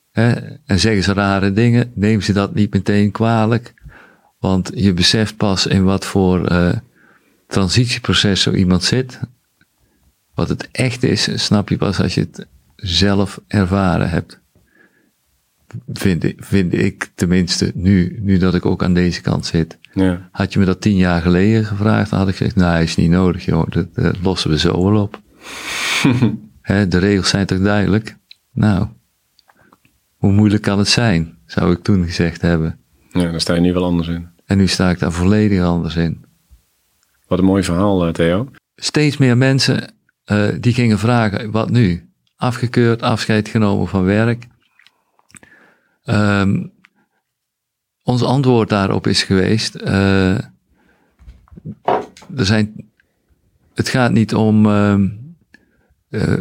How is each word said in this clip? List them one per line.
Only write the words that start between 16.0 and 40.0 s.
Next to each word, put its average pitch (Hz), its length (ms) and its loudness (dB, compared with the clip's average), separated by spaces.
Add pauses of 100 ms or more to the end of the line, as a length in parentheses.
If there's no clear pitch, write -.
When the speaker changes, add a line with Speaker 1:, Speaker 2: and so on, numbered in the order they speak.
Speaker 1:
ik, - 200 -4
vind 95 300 0
ik - 420 -2
tenminste, 90 600 0
nu, 90 460 0
nu 98 160 2
dat 90 180 2
ik 87 100 0
ook 92 180 -2
aan 90 100 2
deze 87 280 0
kant 90 240 -2
zit. 82 320 -4 (160)
Speaker 2:
Ja. 92 380 -2
Speaker 1:
Had 98 220 -4
je 98 60 0
me 98 60 4
dat 92 160 -2
tien 104 140 2
jaar 90 260 2
geleden 98 440 2
gevraagd, 104 440 0
dan 101 100 0
had 95 80 0
ik 95 80 -2
gezegd, - 200 -4
"Nou, 85 280 2
is 82 120 -2
niet 85 140 2
nodig, 90 360 0
joh. 82 240 0
Dat, - 260 -4
dat 87 260 -2
lossen 90 280 -2
we 78 100 0
zo 87 320 0
wel 107 100 2
op." - 200 -8 (840)
Speaker 2:
<laughs> 123 580 -2
Speaker 1:
Hè, 101 260 0
de 87 100 0
regels 95 320 2
zijn 98 160 0
toch 92 140 -2
duidelijk? 104 560 0 (360)
Nou, 101 360 0 (1300)
hoe 101 140 2
moeilijk 104 300 4
kan 101 160 0
het 101 100 0
zijn, 85 580 0
zou - 260 0
ik 87 120 -2
toen 92 220 2
gezegd 85 360 -4
hebben. 82 380 0 (300)
Speaker 2:
Ja, 87 220 -2
daar 82 100 -6
sta 90 120 -2
je 85 80 2
nu 87 120 2
wel 90 100 0
anders 87 240 -2
in. 85 200 -8 (180)
Speaker 1:
En 98 120 0
nu 95 100 4
sta 92 220 0
ik 85 100 -2
daar 78 120 -2
volledig 98 500 2
anders 85 340 -2
in. 85 300 -4 (1000)
Speaker 2:
Wat 90 120 -2
een 92 60 2
mooi 95 180 2
verhaal, 90 440 0
eh, 82 60 -2
Theo. 87 360 -2 (260)
Speaker 1:
Steeds - 420 -2
meer 123 200 4
mensen, 131 560 0 (300)